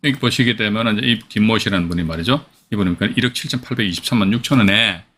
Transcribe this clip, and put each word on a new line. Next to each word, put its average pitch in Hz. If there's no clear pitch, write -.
여기 139
보시게 120
되면은 107
이제 104
이 117
김모 110
씨라는 92
분이 85
말이죠. 82
이분이 95
그러니까 -
일억 123
칠천팔백이십삼만 110
육천 120
원에 101